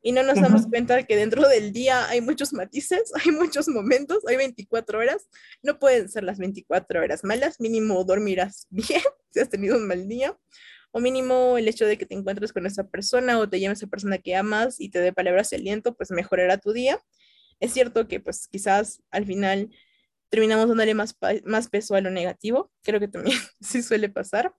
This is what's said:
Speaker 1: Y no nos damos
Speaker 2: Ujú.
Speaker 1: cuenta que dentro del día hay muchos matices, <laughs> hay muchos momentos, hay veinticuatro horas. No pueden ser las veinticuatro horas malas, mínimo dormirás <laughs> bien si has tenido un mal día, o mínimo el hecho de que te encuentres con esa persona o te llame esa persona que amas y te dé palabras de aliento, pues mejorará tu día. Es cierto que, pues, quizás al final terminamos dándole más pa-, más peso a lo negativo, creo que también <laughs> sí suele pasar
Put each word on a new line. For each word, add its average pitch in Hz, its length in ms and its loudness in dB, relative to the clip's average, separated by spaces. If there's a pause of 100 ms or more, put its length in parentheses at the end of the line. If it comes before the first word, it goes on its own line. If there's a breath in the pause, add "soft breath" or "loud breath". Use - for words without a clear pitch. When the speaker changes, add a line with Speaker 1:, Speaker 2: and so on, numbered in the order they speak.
Speaker 1:
Y 247 120 0
no 262 100 4
nos 277 160 4
damos 220 220 8
Speaker 2:
Ujú. 220 80 -4
Speaker 1:
cuenta 247 340 2
que 214 140 2
dentro 220 320 4
del 208 240 4
día 247 340 2
hay 240 140 0
muchos 285 320 -4
matices, 294 600 -4
<laughs> - 120 -4
hay 330 80 6
muchos 311 340 0
momentos, 277 600 0
hay 254 100 2
veinticuatro 226 600 -4
horas. 269 280 -2 (340 loud breath)
No 294 160 -2
pueden 247 300 4
ser 208 160 -8
las 196 160 -6
veinticuatro 185 640 -4
horas 160 240 -4
malas, 254 340 -2
mínimo 220 460 0
dormirás 196 600 0
<laughs> - 20 -20
bien 214 320 -2 (280)
si 220 120 0
has - 80 0
tenido 202 260 0
un 220 100 0
mal 185 220 -4
día, 254 300 -4 (540 loud breath)
o 226 80 -4
mínimo 254 580 2
el 226 100 2
hecho 226 180 0
de 214 120 2
que - 80 -6
te 190 100 -12
encuentres 202 380 -6
con 180 120 -4
esa 196 220 -4
persona 247 520 0
o 208 100 0
te 196 100 -2
llame 196 140 -2
esa 202 140 -8
persona 196 300 -4
que 180 180 -6
amas 214 440 -2
y 196 100 -12
te 185 100 -2
dé 180 140 2
palabras 185 360 2
de - 80 -6
aliento, 214 380 -4
pues - 160 -10
mejorará 180 460 0
tu 208 160 -6
día. 262 260 0 (600 soft breath)
Es 240 140 -4
cierto 240 340 0
que, 185 120 -8
pues, - 280 -12
quizás 202 640 -2
al 208 140 -4
final 196 440 -2 (600 soft breath)
terminamos 220 400 4
dándole 220 260 2
más 214 180 -4
pa-, 190 200 -2 (120)
más 220 240 -2
peso 208 260 -2
a 196 60 4
lo 190 80 -4
negativo, 208 600 -4 (120)
creo 208 160 0
que 202 80 -2
también 208 300 -2
<laughs> - 240 -12
sí 240 220 -4
suele 214 260 0
pasar 202 500 -4